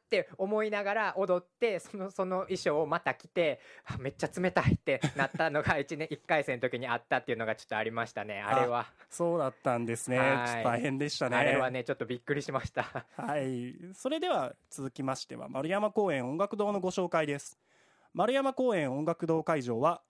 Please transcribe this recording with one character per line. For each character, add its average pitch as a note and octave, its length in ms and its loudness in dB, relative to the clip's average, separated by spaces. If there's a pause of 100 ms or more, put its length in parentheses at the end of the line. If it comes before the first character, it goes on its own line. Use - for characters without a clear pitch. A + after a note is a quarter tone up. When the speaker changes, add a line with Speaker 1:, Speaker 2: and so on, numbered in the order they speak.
Speaker 1:
て G3 280 2
思 G#3+ 260 0
い G#3+ 60 -2
な G#3 160 -2
が G3+ 80 0
ら G#3 240 0
踊 F3+ 260 2
っ - 20 -20
て、 G#3+ 340 -2
そ - 180 -10
の、 F#3+ 140 -6
そ F#3+ 120 -2
の F#3 200 0
衣 F#3 140 -2
装 D3+ 240 2
を D3+ 60 0
ま D#3+ 140 0
た C3 120 2
着 - 140 -12
て、 D#3 320 0 (240)
「あ、 - 140 -8
め C3 140 -6
っ - 40 -20
ち - 80 -2
ゃ D#3 100 -2
冷 F3+ 180 0
た F3+ 100 2
い」 - 140 6
っ - 20 0
て C3+ 240 0 (160)
な C#3 80 2
っ - 60 -4
た D#3+ 180 0
の D3 140 0
が D#3+ 140 4
一 C#3+ 200 -4
年、 D#3 100 -6
Speaker 2:
<laughs> - 40 -12
Speaker 1:
一 D3 140 -8
回 D#3 200 2
生 C3+ 100 0
の A#2 60 -4
時 B2 180 0
に B2+ 80 -4
あ A#2+ 80 2
っ A#2+ 100 -4
た C3+ 120 2
っ - 80 -2
て B2+ 80 -2
い - 20 2
う - 20 -2
の A2+ 80 -2
が A2 120 0
ち - 60 -20
ょ - 20 -18
っ - 20 -20
と A2+ 80 -4
あ A2 80 0
り A2+ 80 -2
ま A#2 140 -2
し - 80 -12
た G#2 100 -6
ね、 G#2 180 -6
あ A#2 200 2
れ B2 60 2
は。 A#2+ 140 0
Speaker 2:
あ、 - 120 -12 (160)
そ E3+ 260 0
う E3+ 40 0
だ C#3 80 0
っ B2+ 140 -4
た B2 160 2
ん A#2 80 0
で A#2 120 -2
す - 120 -8
ね。 B2 80 2
Speaker 1:
は C3 280 4
い。 - 20 0
Speaker 2:
ち A#2+ 100 0
ょ - 20 -2
っ A2+ 40 -2
と B2 60 2
大 A#2 100 2
変 C3+ 180 0
で C#3+ 120 -2
し - 100 -6
た C3 100 0
ね。 B2 60 0
Speaker 1:
あ - 80 4
れ C#3 140 4
は C3 140 0
ね、 B2+ 120 -4
ち - 60 -4
ょ C#3+ 40 -2
っ - 40 -2
と A#2+ 80 -6
び B2 100 -6
っ B2 60 -10
く - 120 -4
り C#3+ 80 0
し C#3+ 120 -8
ま C3 100 -2
し - 80 -10
た。 - 340 -6 (120)
Speaker 2:
は D3 220 -4
い。 B2+ 360 -4 (180)
そ - 140 -10
れ D4+ 140 -2
で F4+ 80 -2
は D3+ 260 0 (140)
続 C3+ 220 -8
き - 120 -8
ま C3 140 0
し - 80 -10
て B2+ 100 -14
は、 B2+ 140 -12
丸 C3+ 180 -4
山 G3+ 240 0
公 G3+ 220 2
園 B2+ 160 0
音 D3+ 80 -4
楽 G3+ 180 0
堂 G#3 180 2
の G3 120 0
ご F#3 60 2
紹 F3+ 160 0
介 E3 180 2
で C#3+ 140 -2
す。 - 180 -16 (560)
丸 G#3+ 200 2
山 C4+ 200 2
公 B3+ 220 2
園 D3 160 2
音 C#3+ 140 -2
楽 E3+ 200 0
堂 D#3+ 180 2
会 D#3 200 2
場 A#2+ 160 -2
は、 D#3+ 300 2